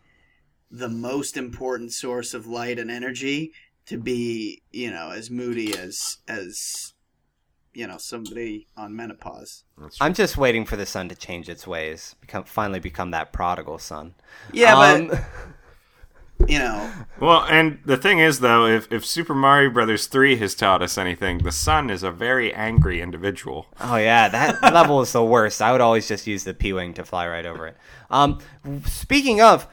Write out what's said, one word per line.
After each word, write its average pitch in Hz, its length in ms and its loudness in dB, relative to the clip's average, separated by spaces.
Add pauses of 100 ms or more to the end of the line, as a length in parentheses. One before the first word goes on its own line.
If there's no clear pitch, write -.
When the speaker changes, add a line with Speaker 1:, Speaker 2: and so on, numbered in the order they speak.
(720)
Speaker 1:
the 120 180 -10
most 123 480 -6
important 123 560 -8
source 123 400 -8
of 113 140 -14
light 117 320 -8
and 113 120 -10
energy 131 600 -8 (340)
to - 120 -12
be, 117 720 -6
you 120 200 -10
know, 82 200 -12
as 110 200 -14
moody 117 460 -6
as, 92 420 -12 (100)
as, - 680 -14 (800)
you 117 140 -12
know, 92 100 -16
somebody 110 800 -12
on 107 200 -14
menopause. - 680 -18 (120)
Speaker 2:
That's 76 200 -20
true. 139 100 0
Speaker 3:
I'm 180 80 0
just 190 240 -2
waiting 117 260 2
for 113 120 -8
the 101 100 -8
sun 92 220 -10
to 92 80 -16
change 87 320 -14
its 85 180 -18
ways, 80 540 -10
become, - 240 -12
finally 101 340 -6
become 87 320 -8
that 80 220 -8
prodigal 87 460 -6
son. 78 360 -16 (380)
Speaker 1:
Yeah, 226 260 8
Speaker 3:
Um, 151 300 8
Speaker 1:
but, 175 120 -4 (1300)
you 147 100 4
know. 110 320 -4 (300)
Speaker 2:
Well, 156 300 6
and 160 340 4
the 135 140 2
thing 190 200 2
is, 156 220 4
though, 117 260 6
if, 113 240 2
if 117 140 -4
Super 160 300 -4
Mario 139 360 6
Brothers 110 360 0
three 135 300 4
has 104 180 -4
taught 95 280 2
us 87 140 -4
anything, 90 420 -4
the - 140 -2
sun 151 380 -2
is 90 120 -6
a 92 80 -4
very 113 440 -2
angry 107 480 0
individual. 87 640 -8 (140)
Speaker 3:
Oh, 120 160 -4
yeah, 110 320 4
that 120 340 0
<laughs> - 120 6
level 147 280 6
is 120 100 -4
the 120 120 2
worst. 113 360 2
I 110 120 2
would 127 100 4
always 113 260 2
just 104 180 -6
use 101 180 -6
the 92 100 -8
P-Wing 92 400 -4
to 85 100 -14
fly 87 240 -6
right 85 160 -8
over 82 220 -12
it. 82 100 -18 (340)
Um, 143 280 2 (480)
speaking 262 560 0
of, 196 300 8